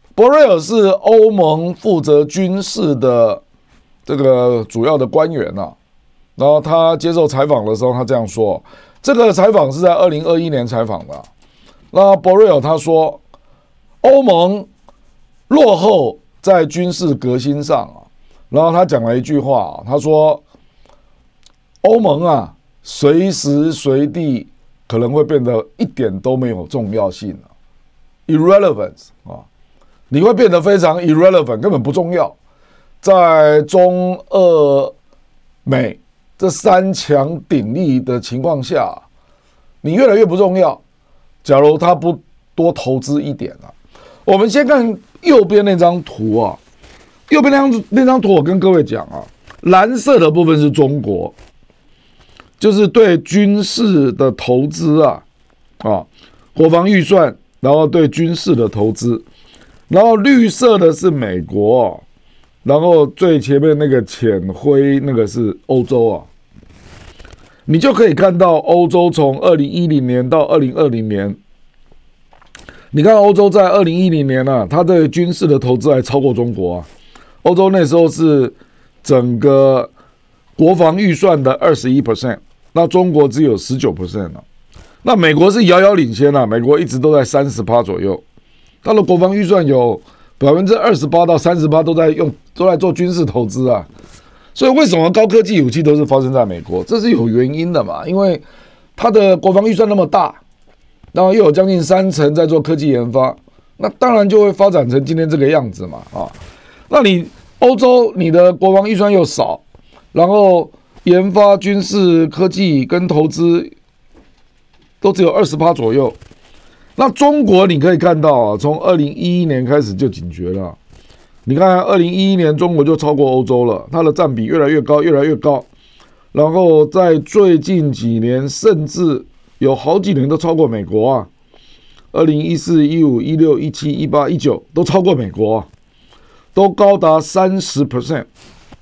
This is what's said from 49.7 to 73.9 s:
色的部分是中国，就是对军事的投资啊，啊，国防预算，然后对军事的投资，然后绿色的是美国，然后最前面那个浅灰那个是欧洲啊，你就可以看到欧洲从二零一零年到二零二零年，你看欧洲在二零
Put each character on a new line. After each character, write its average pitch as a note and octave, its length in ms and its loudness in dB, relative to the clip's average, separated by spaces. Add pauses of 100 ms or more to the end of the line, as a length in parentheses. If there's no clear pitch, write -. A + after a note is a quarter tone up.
色 B3 220 2
的 D#3 100 4
部 E3+ 140 0
分 D#3+ 120 2
是 D3 140 2
中 C#3 320 0
国， - 320 -6 (1300)
就 G#3+ 100 2
是 G3+ 160 2
对 F#3 320 4
军 G3+ 420 0
事 F#3 520 0
的 C3+ 180 0
投 B2 380 -2
资 D#3+ 340 0
啊， A#2+ 220 -2 (540)
啊， G2+ 280 -4 (480)
国 D#3+ 160 2
防 E3+ 180 2
预 G3 140 2
算， E3 340 0 (220)
然 C3+ 140 0
后 D#3 120 2
对 D#3 220 0
军 E3 260 -4
事 E3 220 -4
的 A#2 140 0
投 G#2+ 240 -2
资， A#2 280 -6 (680)
然 F3+ 120 2
后 A3+ 140 4
绿 A#3 340 2
色 A3 300 0
的 E3 140 4
是 F3+ 180 -2
美 G#2 300 -4
国， G#2 600 -2 (640)
然 C#3+ 180 0
后 E3 240 4
最 D#3+ 360 0
前 C#3 200 0
面 D3+ 160 2
那 D3+ 120 -2
个 B2+ 160 2
浅 G#2 360 -2 (140)
灰 C#3 460 0
那 C#3+ 120 -6
个 A2+ 140 -2
是 G#2+ 400 -6
欧 C3 160 0
洲 A#2 260 0
啊， E2 140 -6 (1400)
你 D#3 140 0
就 C4 140 2
可 G#3+ 160 4
以 D3+ 60 0
看 F3+ 220 2
到 E3+ 200 2
欧 E3+ 320 0
洲 F3 200 2
从 C#3+ 320 -2
二 F3+ 140 2
零 C#3+ 140 0
一 F3 180 -4
零 D3 200 0
年 B2 220 -2
到 D3+ 180 0
二 - 120 0
零 B2+ 160 -2
二 D3+ 140 0
零 A2+ 200 -6
年， G2+ 260 -4 (1600)
你 D3 120 0
看 G#3+ 140 6
欧 G3+ 160 4
洲 G3+ 160 4
在 F#3+ 200 4
二 F#3+ 160 2
零 E3 120 -2